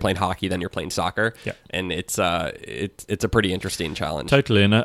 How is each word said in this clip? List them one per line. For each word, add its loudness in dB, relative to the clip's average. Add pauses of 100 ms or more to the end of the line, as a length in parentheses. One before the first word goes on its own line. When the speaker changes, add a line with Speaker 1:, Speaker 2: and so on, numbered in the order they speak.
Speaker 1:
playing 0
hockey, -2
then -2
you're -4
playing -6
soccer. -2 (120)
Speaker 2:
Yeah. -8 (180)
Speaker 1:
And -4
it's, -6
uh, 0 (100)
it's, -8
it's -4
a 2
pretty 2
interesting -4
challenge. -4
Speaker 2:
Totally, 6
and 6
I, 6